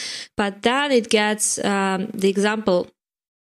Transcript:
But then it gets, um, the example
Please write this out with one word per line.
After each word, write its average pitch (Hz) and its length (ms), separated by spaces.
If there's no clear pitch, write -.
But 202 260
then 277 300
it 233 180
gets, 214 540
um, 190 500
the 190 140
example 202 640